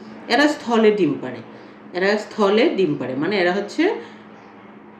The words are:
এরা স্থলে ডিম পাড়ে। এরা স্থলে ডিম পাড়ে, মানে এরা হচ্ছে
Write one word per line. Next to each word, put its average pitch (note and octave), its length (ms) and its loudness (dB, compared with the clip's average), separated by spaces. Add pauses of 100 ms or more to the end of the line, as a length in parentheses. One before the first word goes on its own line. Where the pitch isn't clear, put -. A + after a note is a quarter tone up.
(280)
এরা C#4 200 4
স্থলে A3+ 440 2
ডিম F3 300 2
পাড়ে। - 200 -10 (520)
এরা F#3+ 240 2
স্থলে G#3 520 2
ডিম F3+ 260 0
পাড়ে, C3 200 -6
মানে F3+ 240 -2
এরা F3+ 140 2
হচ্ছে D4 420 0 (1040)